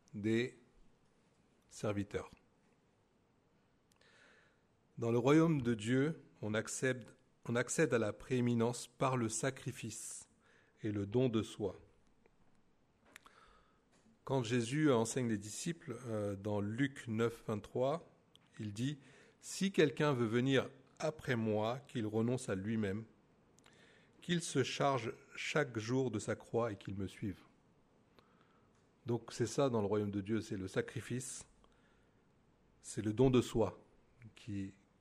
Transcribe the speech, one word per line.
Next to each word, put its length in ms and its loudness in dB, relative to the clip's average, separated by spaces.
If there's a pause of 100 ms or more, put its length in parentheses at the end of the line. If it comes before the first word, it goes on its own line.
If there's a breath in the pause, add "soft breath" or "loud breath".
(140)
des 440 0 (1120)
serviteurs. 640 -4 (2750 soft breath)
Dans 140 0
le 60 4
royaume 440 6
de 120 2
Dieu, 480 0 (200)
on 120 -2
accède, 520 -2 (440)
on 80 0
accède 360 2
à 60 4
la 140 0
prééminence 760 0
par 300 0
le 100 2
sacrifice 1000 -6 (520 soft breath)
et 120 -4
le 120 -2
don 220 2
de 160 2
soi. 340 -6 (2500 loud breath)
Quand 180 0
Jésus 480 2
enseigne 380 2
les 100 0
disciples, 680 -8
euh, 320 -2
dans 240 -2
Luc 480 -2
neuf, 360 0
vingt-trois, 640 -2 (480)
il 140 -6
dit, « 260 -4 (440 loud breath)
Si 320 -2
quelqu'un 400 4
veut 140 4
venir 420 4 (280)
après 380 -2
moi, 440 2 (100)
qu'il 160 -4
renonce 420 0
à 80 -2
lui-même, 480 -2 (1160 loud breath)
qu'il 200 -2
se 220 0
charge 500 0 (220)
chaque 420 -2
jour 340 0
de 80 -2
sa 160 -4
croix 360 -2
et 60 -8
qu'il 180 -10
me 120 -4
suive. » 340 -8 (1600 soft breath)
Donc 280 -4
c'est 140 0
ça 220 2
dans 120 2
le 60 2
royaume 240 0
de 100 -2
Dieu, 180 -2
c'est 180 -6
le 100 -4
sacrifice, 760 -6 (1400 soft breath)
c'est 200 -8
le 100 0
don 180 6
de 120 8
soi 400 0 (540)
qui, 380 -6 (280)